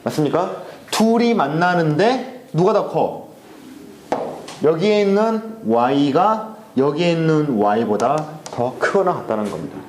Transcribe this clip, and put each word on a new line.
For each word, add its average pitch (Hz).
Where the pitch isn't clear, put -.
맞습니까? 147
둘이 233
만나는데 170
누가 185
더 196
커? -
여기에 190
있는 214
Y가 143
여기에 147
있는 156
Y보다 113
더 123
크거나 180
같다는 107
겁니다. 82